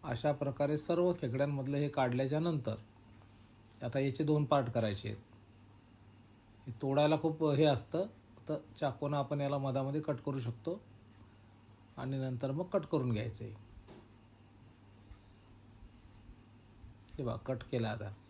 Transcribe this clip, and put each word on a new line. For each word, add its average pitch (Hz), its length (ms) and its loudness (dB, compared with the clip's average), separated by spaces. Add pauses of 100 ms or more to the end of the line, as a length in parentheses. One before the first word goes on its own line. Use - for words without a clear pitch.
अशा 131 280 0
प्रकारे 143 460 0
सर्व 175 340 2
खेकड्यांमधलं 139 640 0
हे 143 120 2
काढल्याच्या 131 520 2
नंतर 156 340 0 (1080)
आता 127 160 -2
याचे 135 260 0
दोन 151 200 4
पार्ट 131 260 4
करायचे 107 380 0
आहेत. 107 120 -8 (1500)
हे 131 60 -8 (100)
तोडायला 147 380 4
खूप 160 240 0
हे 147 200 6
असतं, 156 420 2 (420)
तर 156 80 -2 (240)
चाकूनं 143 360 0
आपण 143 240 0
याला 143 180 0
मधामध्ये 135 420 0
कट 151 160 -2 (100)
करू 135 140 -2
शकतो 120 420 -4 (1120)
आणि 135 220 -4
नंतर 131 320 -2
मग 151 140 -2
कट 180 220 0
करून 127 260 2
घ्यायचं 110 320 -2
आहे. - 80 -10 (3750)
हे 143 60 -2
बघा, 120 120 0
कट 120 260 -4 (100)
केलं 120 160 2
आता. 104 240 -4 (180)